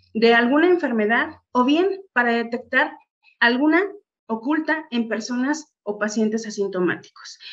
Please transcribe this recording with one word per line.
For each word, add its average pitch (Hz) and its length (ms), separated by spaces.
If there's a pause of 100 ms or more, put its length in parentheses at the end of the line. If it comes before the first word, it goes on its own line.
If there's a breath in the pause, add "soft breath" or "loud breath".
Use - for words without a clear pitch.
(140)
de 226 220
alguna 254 320
enfermedad 262 640 (220)
o 247 100
bien 359 380 (120)
para 240 200
detectar 247 600 (460 soft breath)
alguna 277 420 (460)
oculta 302 640
en 233 160
personas 247 720
o 208 160
pacientes 214 480
asintomáticos. 190 920 (140 loud breath)